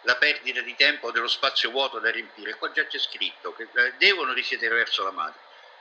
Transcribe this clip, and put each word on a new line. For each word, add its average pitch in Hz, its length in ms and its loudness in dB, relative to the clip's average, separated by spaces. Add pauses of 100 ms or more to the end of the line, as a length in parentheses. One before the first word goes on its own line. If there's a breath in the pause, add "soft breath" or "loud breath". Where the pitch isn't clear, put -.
la 123 140 4
perdita 131 440 0
di 120 160 -10
tempo 139 360 2
dello 117 160 0
spazio - 420 0
vuoto 127 280 -2
da 113 120 0
riempire, 110 440 -8
qua - 180 -6
già 151 140 0
c'è 143 120 -8
scritto - 560 -6
che, 113 200 -12
eh, 123 200 4
devono 165 380 4
risiedere 120 420 -2
verso 113 280 0
la 95 100 -2
madre, 80 260 -8 (420 loud breath)